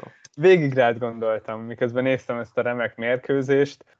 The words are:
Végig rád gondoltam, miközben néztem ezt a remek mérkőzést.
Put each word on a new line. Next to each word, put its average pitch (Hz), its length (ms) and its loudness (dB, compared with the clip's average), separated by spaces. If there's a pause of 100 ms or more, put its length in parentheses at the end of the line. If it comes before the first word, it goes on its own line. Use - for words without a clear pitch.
(360)
Végig 156 360 4
rád 120 260 2
gondoltam, 113 600 -4
miközben 117 420 -4
néztem 127 360 -2
ezt 117 200 -10
a 120 40 2
remek 120 340 -4
mérkőzést. 135 880 0 (160)